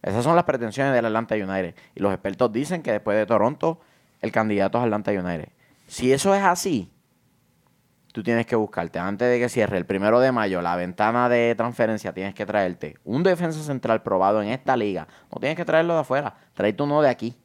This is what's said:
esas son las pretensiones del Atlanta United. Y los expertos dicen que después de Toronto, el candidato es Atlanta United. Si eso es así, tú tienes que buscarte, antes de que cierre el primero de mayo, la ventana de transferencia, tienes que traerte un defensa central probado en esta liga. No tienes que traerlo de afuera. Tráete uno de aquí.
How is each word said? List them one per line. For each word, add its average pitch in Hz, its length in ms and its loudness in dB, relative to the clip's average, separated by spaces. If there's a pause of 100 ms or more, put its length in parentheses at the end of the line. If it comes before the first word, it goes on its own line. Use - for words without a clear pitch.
esas 110 220 -2
son 160 120 2
las 170 80 4
pretensiones 131 500 -2
del 117 120 2
Atlanta 110 300 0
United. 95 400 -4 (200)
Y - 60 -16
los 98 120 2
expertos 98 380 -2
dicen 147 300 -4
que 131 100 -4
después 104 260 0
de 110 80 2
Toronto, 123 540 0 (420)
el - 120 -4
candidato 104 440 2
es 123 60 2
Atlanta 107 280 0
United. 87 360 -4 (400)
Si 127 240 0
eso 190 240 2
es 196 80 0
así, 175 480 0 (1200)
tú 110 100 -8
tienes 117 240 2
que 123 120 -2
buscarte, 92 420 -2
antes 98 300 -2
de 123 100 2
que 120 80 0
cierre 101 300 0
el 87 80 -2
primero 104 340 4
de 131 140 4
mayo, 98 280 0
la 87 140 0
ventana 104 540 0
de 117 260 2
transferencia, 113 580 -2
tienes 95 220 -6
que 104 100 -6
traerte 90 600 -2
un 131 180 -2
defensa 170 400 0
central 113 400 -2
probado 101 380 2
en 104 80 -4
esta 135 260 -2
liga. 101 320 -4 (260)
No - 60 -12
tienes 151 160 -2
que 175 100 -8
traerlo 170 280 2
de 160 80 0
afuera. 135 340 -4 (180)
Tráete 107 300 0
uno 143 180 2
de 143 80 4
aquí. 120 360 -6